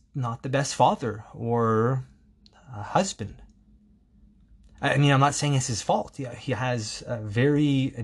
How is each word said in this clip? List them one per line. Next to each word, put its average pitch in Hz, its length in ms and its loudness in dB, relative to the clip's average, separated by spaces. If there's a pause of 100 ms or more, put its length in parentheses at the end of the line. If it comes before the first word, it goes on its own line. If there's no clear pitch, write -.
(140)
not 120 280 -4
the - 60 -8
best 139 260 -2
father 127 500 0 (100)
or, 117 720 2 (640)
uh, 104 100 -12
husband. 135 600 -2 (1400)
I 131 140 0
mean, 143 140 6
I'm 135 100 6
not 143 140 4
saying 143 200 0
it's 131 120 0
his 110 160 -4
fault. - 360 -2
Yeah, 123 160 -10
he 120 180 -6
has 117 540 -4
a 120 120 -6
very 135 680 2 (160)